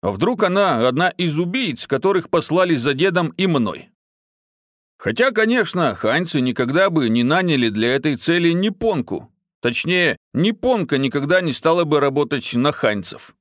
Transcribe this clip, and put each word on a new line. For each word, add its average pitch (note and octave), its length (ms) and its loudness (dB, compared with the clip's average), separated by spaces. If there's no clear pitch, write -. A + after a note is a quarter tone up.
А F#2+ 100 -2
вдруг E3 320 -2
она F3+ 440 2
одна D3+ 220 0
из E3 300 -4
убийц, F3+ 480 -4
которых F3+ 420 0
послали F3 460 2
за C3+ 180 0
дедом E3+ 440 0
и F#3+ 100 0
мной? A#2 440 -2
Хотя, A#3+ 340 0
конечно, G3+ 640 0
ханьцы C#3+ 460 0
никогда C3 480 2
бы D#3+ 200 0
не A#2+ 140 2
наняли D3 460 2
для A2 260 0
этой C#3+ 200 0
цели E3+ 360 0
ниппонку. F3+ 800 -2
Точнее, E3 560 0
ниппонка G3 640 0
никогда C#3+ 440 0
не D#3+ 120 -4
стала E3 300 2
бы D3+ 160 2
работать C#3 540 -2
на B2+ 180 2
ханьцев. - 680 -4